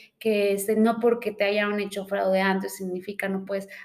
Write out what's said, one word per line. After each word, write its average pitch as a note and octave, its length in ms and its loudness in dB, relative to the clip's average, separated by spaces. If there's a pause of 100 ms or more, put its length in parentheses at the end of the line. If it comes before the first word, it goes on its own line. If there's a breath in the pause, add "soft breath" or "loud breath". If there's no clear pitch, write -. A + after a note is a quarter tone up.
(180 loud breath)
que G#3 360 2
este, G3+ 220 0
no A3+ 240 4
porque A#3 320 2
te G#3 120 -4
hayan G#3 360 2
hecho G3 260 -6
fraude F#3+ 360 2
antes F#3+ 360 0
significa F#3+ 520 -6
no F#3+ 160 -4
puedes, G3 220 -6 (180 loud breath)